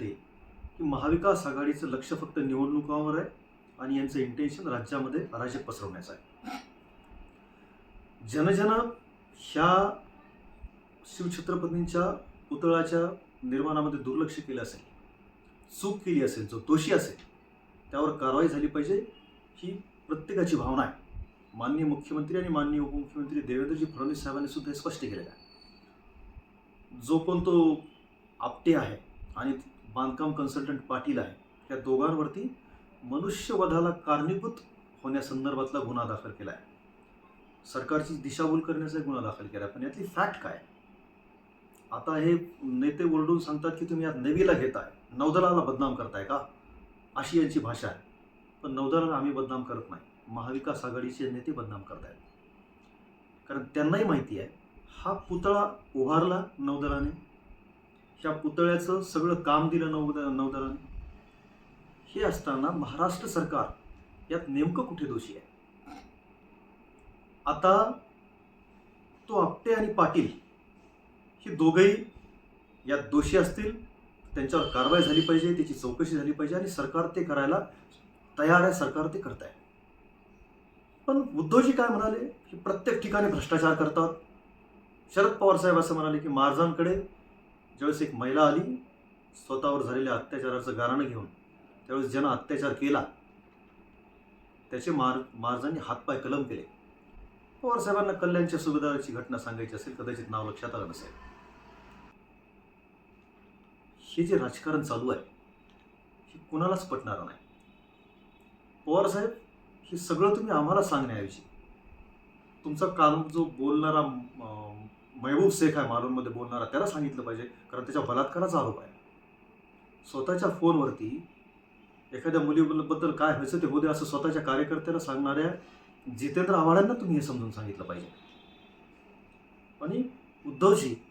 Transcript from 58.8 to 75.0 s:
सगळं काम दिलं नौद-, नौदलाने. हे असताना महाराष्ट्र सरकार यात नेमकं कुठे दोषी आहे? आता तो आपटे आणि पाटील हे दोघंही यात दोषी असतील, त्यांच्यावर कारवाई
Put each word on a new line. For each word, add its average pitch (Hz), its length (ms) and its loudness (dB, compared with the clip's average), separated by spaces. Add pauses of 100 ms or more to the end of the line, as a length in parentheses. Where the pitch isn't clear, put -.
सगळं 165 340 0
काम 156 340 2
दिलं 160 220 0
नौद-, 147 400 -2
नौदलाने. 135 640 -4 (1120)
हे - 160 -4
असताना 147 480 0
महाराष्ट्र 170 560 -2
सरकार 151 380 0 (640)
यात 170 160 -2
नेमकं 156 360 0
कुठे 151 220 -8
दोषी 117 320 -8
आहे? - 180 -20 (1900)
आता 185 460 4 (1400)
तो 214 100 2
आपटे 220 340 2
आणि 214 200 0
पाटील 156 340 4 (1160)
हे 180 100 -8
दोघंही 180 560 6 (760)
यात 143 140 0 (120)
दोषी 151 260 4
असतील, 208 480 0 (500)
त्यांच्यावर 143 320 0
कारवाई 135 340 4